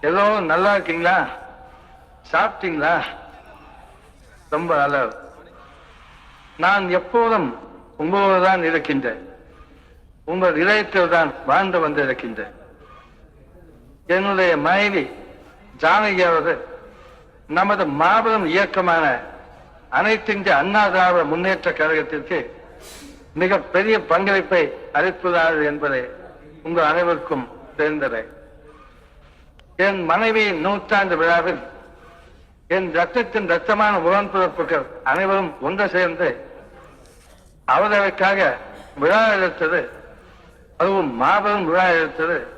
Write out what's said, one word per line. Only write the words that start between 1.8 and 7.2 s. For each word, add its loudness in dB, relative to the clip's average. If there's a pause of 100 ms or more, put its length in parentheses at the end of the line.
சாப்பிட்டீங்களா? 0 (1500)
ரொம்ப -2
நல்லது. 0 (1400)
நான் 2
எப்போதும் 2 (520)